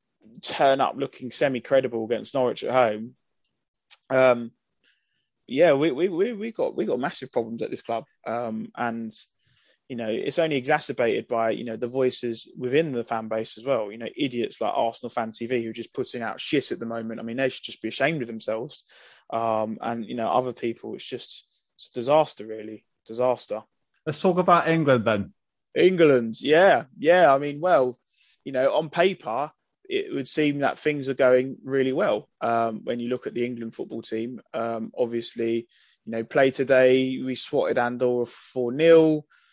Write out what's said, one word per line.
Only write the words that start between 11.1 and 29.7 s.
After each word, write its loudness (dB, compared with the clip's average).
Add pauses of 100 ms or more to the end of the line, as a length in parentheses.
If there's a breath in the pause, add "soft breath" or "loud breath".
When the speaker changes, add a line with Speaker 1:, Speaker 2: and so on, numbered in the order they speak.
Speaker 1:
by, 0
you -4
know, -6
the -6
voices -2
within 0
the -4
fan -6
base -6
as -18
well. -2
You -14
know, -10
idiots -4
like -2
Arsenal -2
Fan -4
T -8
V -2
who -6
are -12
just -12
putting -8
out -8
shit -2
at -6
the -8
moment. -8
I -12
mean, -8
they 0
should -10
just -14
be -8
ashamed -2
of -6
themselves. -8 (480 loud breath)
Um, -2
and, -6
you -10
know, -2
other 2
people, -8
it's -12
just, -14 (320)
it's -20
a -20
disaster, 0
really. -14 (220)
Disaster. -2 (420)
Speaker 2:
Let's -6
talk 2
about 4
England 4
then. 0 (420)
Speaker 1:
England, 6
yeah. 6 (160)
Yeah, 6
I 4
mean, -6
well, 2 (440 soft breath)
you -10
know, 2
on -2
paper, 0 (340)